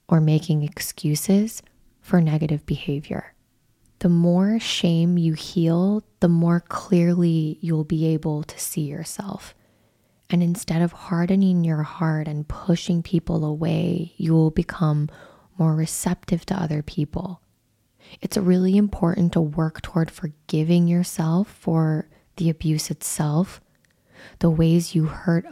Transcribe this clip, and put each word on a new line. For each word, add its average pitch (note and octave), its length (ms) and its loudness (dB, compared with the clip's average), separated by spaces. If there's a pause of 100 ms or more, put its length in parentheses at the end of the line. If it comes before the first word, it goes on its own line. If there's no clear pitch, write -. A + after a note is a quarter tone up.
or E3 120 4
making D3+ 420 2
excuses F#3+ 1000 -2 (380)
for F3+ 200 2
negative D3+ 460 0
behavior. - 680 -8 (680)
The F3+ 80 2
more F3 500 4
shame E3+ 580 2
you E3 180 2
heal, F3+ 680 0 (180)
the F3+ 80 4
more E3+ 320 4
clearly E3+ 1000 0
you'll D#3+ 240 -2
be D#3+ 220 0
able D#3 360 -2
to - 160 -16
see - 240 -6
yourself. E3 720 -10 (760)
And F3 140 2
instead E3+ 400 -2
of E3+ 100 0
hardening F3+ 680 0
your D#3 200 0
heart D#3 440 -4
and D3+ 220 -8
pushing E3+ 540 -2
people E3 420 -2
away, E3 720 -2
you D#3+ 160 -2
will D#3+ 180 4
become D3+ 580 0 (480)
more D#3+ 180 2
receptive E3 720 -2
to F#3+ 140 -4
other D3+ 220 -2
people. E3 580 -6 (800)
It's - 160 -6
really F#3 400 2
important F3 560 0
to F3 80 2
work D#3+ 400 -4
toward E3 300 -2
forgiving E3 760 0
yourself F3 640 0
for D#3+ 580 0 (300)
the E3 140 0
abuse D#3 400 -2
itself, D#3 720 -2 (760)
the E3 100 4
ways E3 440 4
you D#3+ 120 2
hurt E3+ 460 -2